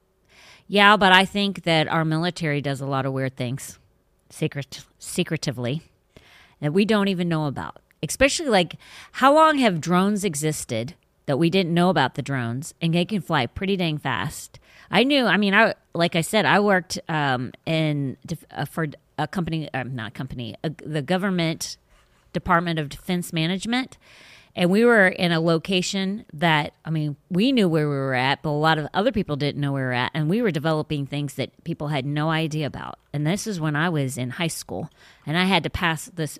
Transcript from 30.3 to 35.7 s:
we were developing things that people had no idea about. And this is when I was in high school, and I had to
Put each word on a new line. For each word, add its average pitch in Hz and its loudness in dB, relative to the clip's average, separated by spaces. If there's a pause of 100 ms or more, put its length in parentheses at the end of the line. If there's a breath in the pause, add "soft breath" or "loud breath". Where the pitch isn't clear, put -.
we 208 0
were 233 0
developing 151 -2
things 143 -6
that 131 -6 (140)
people 156 -6
had 143 -4
no 147 -2
idea 156 -2
about. 65 -12 (140)
And 147 -2
this 190 -2
is 202 -6
when 156 -2
I 160 0
was 139 -2
in 123 -6
high 170 -4
school, 113 -10 (380 soft breath)
and 147 -2
I 180 2
had 185 2
to 151 -6